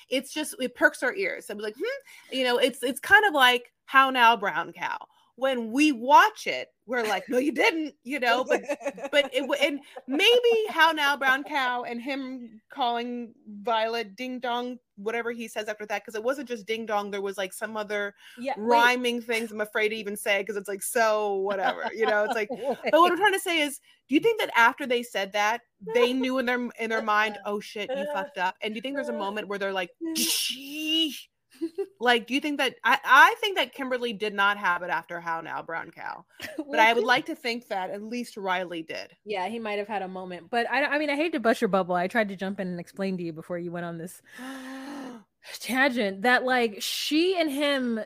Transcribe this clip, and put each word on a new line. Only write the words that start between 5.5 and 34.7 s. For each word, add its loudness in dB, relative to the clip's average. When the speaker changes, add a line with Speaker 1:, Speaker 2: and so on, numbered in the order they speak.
Speaker 1:
we 4
watch 6
it, -6
we're -2
like, -2
"No, 0
you 0
didn't," 0
you -6
know, 2
but, 0
Speaker 2:
<laughs> -8
Speaker 1:
but 2
it 0
w-, -2
and 0
maybe 4
How 6
Now 2
Brown 2
Cow -2
and -8
him -8
calling -4
Violet -2
ding -8
dong, -4
whatever -4
he -8
says -8
after -8
that, -6
'cause -14
it -4
wasn't -2
just -8
ding -4
dong, -2
there -4
was, -6
like, -6
some -8
other -4
Speaker 2:
Yeah, -6
wait. -4
Speaker 1:
rhyming 4
things -2
I'm -6
afraid 0
to -2
even -8
say, 0
'cause -4
it's, -8
like, -8
so 2
whatever, -2
you 0
know, 2
it's -2
like, -2
Speaker 2:
<laughs> -4
Wait. 0
Speaker 1:
but 6
what 8
I'm 0
trying 4
to -2
say 0
is, -2
do 0
you 6
think 2
that -2
after 6
they 0
said -6
that, 0
they 2
knew 0
in 0
their, -2
in -4
their 0
mind, 2
Speaker 2:
<laughs> -14
Speaker 1:
"Oh -4
shit, -8
you -4
fucked -6
up"? -2
And -6
do -8
you -8
think -6
there's -4
a -4
moment -6
where -6
they're -2
like, -4
Speaker 2:
<laughs> -6
Speaker 1:
"Gee"? -2
Like, 2
do -6
you 0
think -4
that, -2
I, 4
I 10
think -2
that 0
Kimberly -4
did -4
not 4
have 0